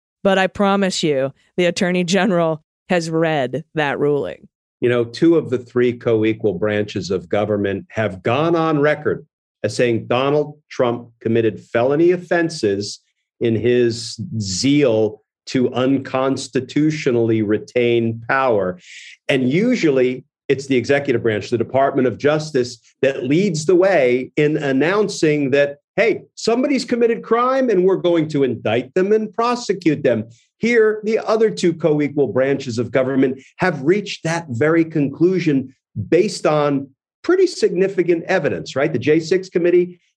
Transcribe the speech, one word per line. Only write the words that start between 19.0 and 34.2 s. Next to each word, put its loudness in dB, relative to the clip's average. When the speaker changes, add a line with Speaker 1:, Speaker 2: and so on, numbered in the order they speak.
Speaker 2:
And 0
usually 0
it's -2
the 0
executive 0
branch, -2
the -2
Department 0
of -4
Justice, -2
that 0
leads 0
the 4
way 2
in 2
announcing 0
that, 0
"Hey, 0
somebody's 0
committed 0
crime 0
and 2
we're 4
going 0
to 0
indict -2
them 2
and 0
prosecute -2
them." 0
Here, 2
the 0
other 2
two 0
co-equal 0
branches -2
of -4
government 0
have -2
reached -2